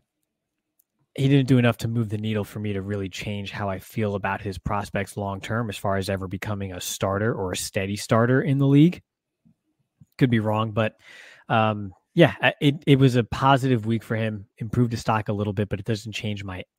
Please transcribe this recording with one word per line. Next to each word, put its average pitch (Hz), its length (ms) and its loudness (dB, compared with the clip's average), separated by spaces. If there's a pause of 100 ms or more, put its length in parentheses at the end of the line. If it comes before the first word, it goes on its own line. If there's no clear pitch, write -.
(1160)
he 135 100 0
didn't 135 220 4
do 131 100 6
enough 120 180 4
to - 120 -6
move 113 200 -2
the 104 80 -6
needle 107 280 -4
for - 160 -12
me 104 120 -6
to 98 100 -4
really 98 260 -6
change 101 420 -10
how 101 180 -6
I 95 120 -6
feel 104 340 -4
about 98 260 -4
his 95 180 -8
prospects 101 580 -6
long-term 104 520 -6
as 98 80 -10
far 98 200 -2
as 95 120 -4
ever 95 200 -4
becoming 98 440 -8
a 87 80 -10
starter 101 540 -2
or 95 160 -6
a 95 60 -6
steady 98 400 -6
starter 120 440 2
in 139 180 0
the 139 80 2
league. 147 360 6 (1160)
Could 127 120 4
be 117 80 4
wrong, 107 320 0
but, 107 240 0 (540)
um, 107 440 0 (220)
yeah, 147 260 8
I, 127 200 4
it, 147 260 2
it 139 140 6
was 131 160 6
a 120 80 2
positive 131 600 2
week 113 180 -2
for 117 100 -6
him, 107 320 -6 (120)
improved 120 340 -2
his 113 80 -6
stock 110 280 0
a 117 40 -2
little 104 200 -2
bit, 98 160 -2
but 98 120 -6
it 98 40 -12
doesn't 110 280 -6
change 101 320 -8
my 92 180 -12 (160)